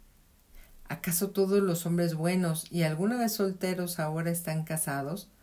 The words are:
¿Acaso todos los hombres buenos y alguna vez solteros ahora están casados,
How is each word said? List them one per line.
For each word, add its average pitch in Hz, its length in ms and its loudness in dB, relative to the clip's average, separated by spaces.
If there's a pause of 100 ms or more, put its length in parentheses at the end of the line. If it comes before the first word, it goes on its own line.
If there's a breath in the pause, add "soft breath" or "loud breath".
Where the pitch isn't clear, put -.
(880 soft breath)
¿Acaso 190 400 -2
todos 196 320 4
los 180 240 2
hombres 170 300 2
buenos 170 560 0
y 170 100 0
alguna 165 360 2
vez 233 160 0
solteros 185 640 -2
ahora 160 320 -2
están 160 320 -2
casados, 156 680 -4 (140)